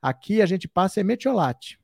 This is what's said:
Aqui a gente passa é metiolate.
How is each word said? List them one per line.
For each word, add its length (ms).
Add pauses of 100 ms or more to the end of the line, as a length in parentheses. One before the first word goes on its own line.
Aqui 420
a 40
gente 220
passa 320
é 20
metiolate. 800